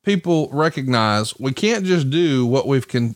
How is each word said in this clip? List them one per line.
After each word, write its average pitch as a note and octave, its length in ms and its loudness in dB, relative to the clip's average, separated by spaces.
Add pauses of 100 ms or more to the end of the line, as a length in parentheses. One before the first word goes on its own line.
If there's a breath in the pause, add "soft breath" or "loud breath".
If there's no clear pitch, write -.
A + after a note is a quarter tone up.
people E3+ 480 0
recognize B2+ 880 0
we C3+ 140 -4
can't G#3 320 -2
just E3+ 240 2
do C#3+ 380 2
what B2+ 200 0
we've C3+ 220 0
con-, A#2+ 280 -2